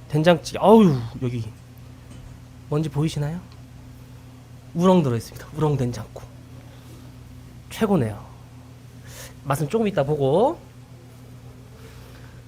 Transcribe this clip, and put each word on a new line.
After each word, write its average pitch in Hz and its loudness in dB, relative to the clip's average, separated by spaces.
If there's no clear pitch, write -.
된장찌개. 156 2
어우, 190 8
여기 123 -2
뭔지 156 0
보이시나요? 147 -2
우렁 180 6
들어있습니다. 120 -2
우렁 151 2
된장국. 120 -4
최고네요. 135 0
맛은 143 -2
조금 226 2
이따 156 0
보고. 151 2